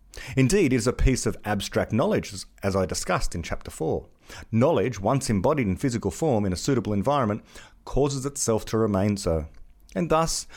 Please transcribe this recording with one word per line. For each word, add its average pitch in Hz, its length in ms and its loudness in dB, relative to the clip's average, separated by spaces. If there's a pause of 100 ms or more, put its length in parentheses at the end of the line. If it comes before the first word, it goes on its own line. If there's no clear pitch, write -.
(380)
Indeed, 135 340 4
it 131 40 4
is 113 100 -2
a 123 80 4
piece - 320 2
of 107 180 0
abstract 101 480 -2
knowledge, 147 400 0
as, - 140 -12 (160)
as 98 120 0
I 95 120 2
discussed - 480 -2
in 87 80 -6
chapter - 280 -8
four. 135 360 -4 (440)
Knowledge, 117 480 2
once 123 300 0
embodied 123 380 2
in 92 100 0
physical 113 340 -2
form 110 360 0
in 92 80 0
a - 20 -2
suitable 117 380 0
environment, 110 480 2 (420)
causes 139 400 0
itself 113 420 -2
to 113 120 0
remain 104 400 2
so. 80 300 -2 (460)
And 180 140 -2
thus, 160 380 0 (100)